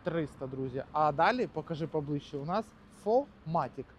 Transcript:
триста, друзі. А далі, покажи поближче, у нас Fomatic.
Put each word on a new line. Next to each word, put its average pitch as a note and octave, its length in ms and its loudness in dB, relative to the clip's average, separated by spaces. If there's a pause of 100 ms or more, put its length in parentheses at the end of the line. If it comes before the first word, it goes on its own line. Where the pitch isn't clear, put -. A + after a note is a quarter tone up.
триста, D#3+ 440 -4
друзі. C3 440 -4
А D3+ 200 4
далі, F#3+ 360 2
покажи D#3 400 -4
поближче, D3 500 -4
у C#3 80 -6
нас G3+ 200 0 (400)
Fomatic. E3 800 0 (140)